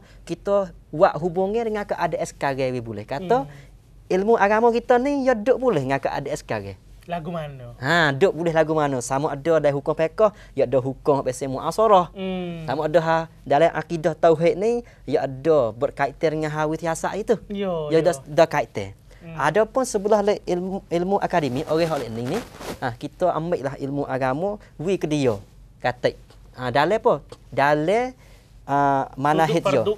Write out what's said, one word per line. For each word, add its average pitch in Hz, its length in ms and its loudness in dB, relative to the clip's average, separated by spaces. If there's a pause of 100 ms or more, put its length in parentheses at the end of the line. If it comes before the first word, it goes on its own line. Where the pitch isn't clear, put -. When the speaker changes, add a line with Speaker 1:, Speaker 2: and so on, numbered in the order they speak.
(220)
Speaker 1:
kita 196 480 -2 (180)
buat 170 280 4
hubungan 190 480 -2
dengan 214 200 -4
keadaan 170 440 -4
sekarang 135 420 -2
we 127 100 -4
boleh. 113 240 -10
Kata 185 400 -2
Speaker 2:
Hmm. - 60 -10 (580)
Speaker 1:
ilmu 196 280 2
agama 214 340 4
kita 240 280 4
ni 277 260 0
ia 262 100 4
duk 214 260 2
boleh 226 240 2
dengan 135 160 0
keadaan 139 400 -4
sekarang. 98 380 -6 (280)
Speaker 2:
Lagu 170 280 -8
mana? 139 420 -12
Speaker 1:
Ha, 151 380 2
duk 143 180 4
boleh 160 220 -2
lagu 160 180 4
mana? 143 300 0
Sama 139 320 -2
ada 156 240 0
dalam 147 160 2
hukum 143 240 -2
fiqh, 165 320 2 (240)
ia 127 160 0
ada 135 80 2
hukum 135 480 0
pasal 131 240 -6
muasarah. 180 640 2
Speaker 2:
Hmm. 180 560 -8
Speaker 1:
Sama 147 160 -2
ada 156 160 4
ha, 165 160 0 (260)
dalam 143 280 4
akidah 160 420 -4
tauhid 165 420 4
ni, 208 160 -2 (320)
ia 135 220 0
ada 135 480 2
berkaitan 139 640 -2
dengan 151 160 -4
ha 156 160 -2
witiasa 165 460 -4
itu. 220 180 -2 (140)
Speaker 2:
Ya, 202 260 -6 (160)
Speaker 1:
Ia 160 80 2
Speaker 2:
ya. - 20 6
Speaker 1:
ada, 165 140 2
ada 147 320 2
kaitan. 110 480 -4 (420)
Adapun 202 480 2
sebelah 208 380 0
lain 202 220 0
ilmu, 185 420 -4
ilmu 180 320 -2
akademik, 160 480 -2
orang 160 220 0
hak 156 140 -2
lain 113 120 -8 (140)
ni, 180 120 -2 (400)
ha, 131 120 -4
kita 147 380 -4
ambil 165 320 -2
lah 131 140 -6
ilmu 139 300 -6
agama, 135 440 -2 (260)
we 180 200 -2
ke 175 100 -6
dia. 139 320 0 (400)
Kata, 127 380 -2 (380)
ha, 127 160 -6
dalil 151 280 2
apa? 226 160 2 (340)
Dalil, 156 680 0 (480)
ha, 139 120 -4 (380)
manahij 151 460 2
Speaker 2:
Untuk - 60 -4
Speaker 1:
dia. 135 140 2
Speaker 2:
fardu 196 180 0